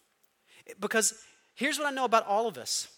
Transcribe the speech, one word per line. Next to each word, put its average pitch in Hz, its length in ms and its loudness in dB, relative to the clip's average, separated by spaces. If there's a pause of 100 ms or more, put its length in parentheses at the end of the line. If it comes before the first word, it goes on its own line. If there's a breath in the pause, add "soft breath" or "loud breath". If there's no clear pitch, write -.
(800 loud breath)
Because 214 340 0 (400 loud breath)
here's 277 240 -2
what 302 80 -2
I 277 60 -2
know 262 140 -2
about 220 200 4
all 214 220 2
of 151 100 -8
us. - 400 -6